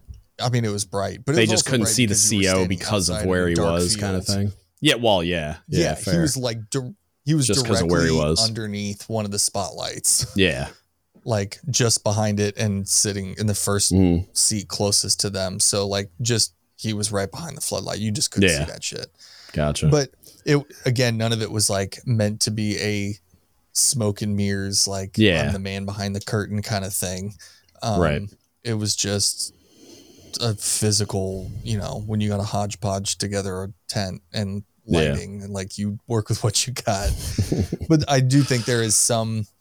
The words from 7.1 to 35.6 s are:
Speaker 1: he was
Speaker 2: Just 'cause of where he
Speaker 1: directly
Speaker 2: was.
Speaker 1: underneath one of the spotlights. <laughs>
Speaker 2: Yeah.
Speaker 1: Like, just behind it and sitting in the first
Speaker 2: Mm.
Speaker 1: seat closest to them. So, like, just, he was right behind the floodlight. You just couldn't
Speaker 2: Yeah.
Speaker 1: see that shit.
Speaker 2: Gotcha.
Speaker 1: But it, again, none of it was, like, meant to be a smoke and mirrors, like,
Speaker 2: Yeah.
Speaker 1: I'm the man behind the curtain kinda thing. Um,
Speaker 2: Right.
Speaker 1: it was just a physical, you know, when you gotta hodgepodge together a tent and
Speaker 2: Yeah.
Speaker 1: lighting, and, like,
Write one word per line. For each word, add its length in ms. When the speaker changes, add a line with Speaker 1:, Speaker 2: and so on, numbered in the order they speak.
Speaker 1:
he 120
was 120
Speaker 2:
Just 180
'cause 160
of 80
where 120
he 80
Speaker 1:
directly 220
Speaker 2:
was. 180
Speaker 1:
underneath 580
one 180
of 60
the 80
spotlights. 920
<laughs> 40
Speaker 2:
Yeah. 340
Speaker 1:
Like, 360
just 340
behind 380
it 160
and 320
sitting 480
in 100
the 80
first 380
Speaker 2:
Mm. 320
Speaker 1:
seat 320
closest 540
to 80
them. 320
So, 260
like, 220
just, 300
he 160
was 220
right 180
behind 240
the 60
floodlight. 380
You 120
just 200
couldn't 180
Speaker 2:
Yeah. 160
Speaker 1:
see 60
that 120
shit. 260
Speaker 2:
Gotcha. 340
Speaker 1:
But 220
it, 180
again, 320
none 140
of 100
it 80
was, 200
like, 360
meant 360
to 100
be 280
a 380
smoke 500
and 140
mirrors, 500
like, 320
Speaker 2:
Yeah. 260
Speaker 1:
I'm 100
the 60
man 260
behind 280
the 60
curtain 420
kinda 280
thing. 460
Um, 200
Speaker 2:
Right. 200
Speaker 1:
it 80
was 240
just 560
a 140
physical, 920
you 140
know, 280
when 140
you 80
gotta 160
hodgepodge 720
together 460
a 80
tent 340
and 300
Speaker 2:
Yeah. 280
Speaker 1:
lighting, 280
and, 120
like, 240